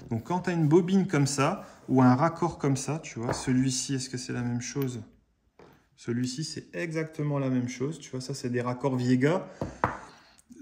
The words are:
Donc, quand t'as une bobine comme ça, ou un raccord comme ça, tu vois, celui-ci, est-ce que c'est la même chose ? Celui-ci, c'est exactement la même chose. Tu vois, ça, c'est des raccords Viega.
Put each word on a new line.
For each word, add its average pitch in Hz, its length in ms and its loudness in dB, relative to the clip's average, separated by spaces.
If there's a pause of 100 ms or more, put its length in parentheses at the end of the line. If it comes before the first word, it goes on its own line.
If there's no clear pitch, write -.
(100)
Donc, 113 140 -2
quand 180 160 -2
t'as 180 120 -2
une 160 160 4
bobine 185 380 6
comme 143 200 4
ça, 143 400 0 (220)
ou 131 140 6
un 127 120 8
raccord 160 440 0
comme 139 180 2
ça, 147 220 -6
tu - 200 -12
vois, 117 140 -4
celui-ci, 131 600 0
est-ce 127 160 -6
que 127 80 -8
c'est 127 160 -8
la 123 80 -4
même 120 180 -2
chose ? 123 420 -6 (960)
Celui-ci, 127 480 -4
c'est - 300 -12
exactement 156 640 -4
la 135 100 -2
même 127 220 0
chose. 151 280 -6
Tu - 120 -18
vois, 127 100 -8
ça, 139 140 -8
c'est 127 160 -6
des 120 100 0
raccords 123 360 -2
Viega. 127 520 4 (1120)